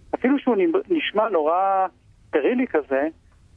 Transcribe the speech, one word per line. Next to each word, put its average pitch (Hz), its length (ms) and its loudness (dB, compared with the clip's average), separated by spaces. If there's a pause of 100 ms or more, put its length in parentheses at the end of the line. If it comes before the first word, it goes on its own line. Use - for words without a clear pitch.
(160)
אפילו 262 240 0
שהוא 240 160 0
נ-, 180 400 0
נשמע 208 340 -2
נורא 180 580 0 (400)
סטרילי 226 400 0
כזה, - 400 -2 (500)